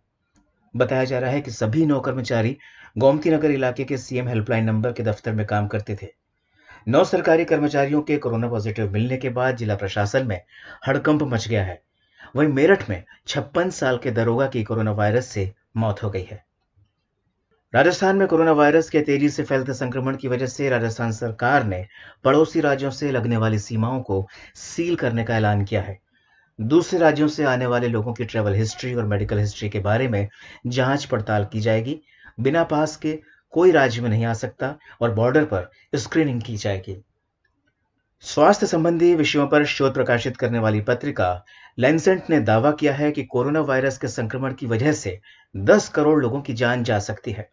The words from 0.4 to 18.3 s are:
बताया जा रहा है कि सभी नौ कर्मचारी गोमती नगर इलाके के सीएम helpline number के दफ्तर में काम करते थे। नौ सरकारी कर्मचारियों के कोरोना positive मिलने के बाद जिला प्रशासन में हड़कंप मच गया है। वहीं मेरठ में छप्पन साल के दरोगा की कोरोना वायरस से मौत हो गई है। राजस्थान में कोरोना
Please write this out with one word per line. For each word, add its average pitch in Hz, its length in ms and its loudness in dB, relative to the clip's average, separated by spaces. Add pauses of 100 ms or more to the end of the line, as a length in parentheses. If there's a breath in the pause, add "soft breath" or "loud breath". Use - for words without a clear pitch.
बताया 127 300 0
जा 131 140 -2
रहा 127 120 -2
है 143 100 -2
कि 135 100 -10
सभी 113 360 0
नौ 147 140 2
कर्मचारी 123 560 -2 (420 loud breath)
गोमती 147 320 4
नगर 156 200 2
इलाके 131 340 -2
के 135 140 -4
सीएम 123 300 -6
helpline 113 360 0
number 110 280 0
के 120 100 -6
दफ्तर 107 300 -4
में 107 140 -2
काम 104 200 0
करते 104 360 -6
थे। - 60 -12 (800 soft breath)
नौ 147 160 4
सरकारी 170 400 2
कर्मचारियों 147 580 0
के 147 160 -2
कोरोना 117 300 -2
positive 107 440 -4
मिलने 120 240 0
के 131 120 -6
बाद 123 280 -2
जिला 107 180 -4
प्रशासन 101 520 -2
में 110 140 -6 (460 loud breath)
हड़कंप 147 360 2
मच 120 260 -2
गया 107 160 0
है। 90 160 -8 (560 loud breath)
वहीं 151 120 4
मेरठ 147 420 4
में 90 120 -6 (240 soft breath)
छप्पन 170 440 -2
साल 131 280 0
के 123 120 -6
दरोगा 117 360 0
की 120 180 -4
कोरोना 110 280 -2
वायरस 107 340 0
से 98 240 -6 (260)
मौत 110 260 -2
हो 107 80 -4
गई 95 140 -6
है। - 200 -16 (1300)
राजस्थान 180 420 4
में 190 120 4
कोरोना 160 240 4